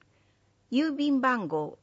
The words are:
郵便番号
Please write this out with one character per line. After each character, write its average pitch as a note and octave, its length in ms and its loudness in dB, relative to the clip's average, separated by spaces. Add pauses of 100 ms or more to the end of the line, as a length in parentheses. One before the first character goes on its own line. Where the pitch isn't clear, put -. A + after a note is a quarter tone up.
(720)
郵 D4 200 2
便 C#4 300 0
番 B3 260 0
号 D3+ 360 -4